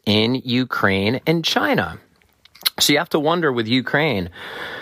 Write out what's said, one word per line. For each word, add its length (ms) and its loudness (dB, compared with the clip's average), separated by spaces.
in 260 4
Ukraine 920 0
and 180 2
China. 540 0
So 140 2
you 40 4
have 120 -2
to 100 2
wonder 340 2
with 140 -2
Ukraine, 640 0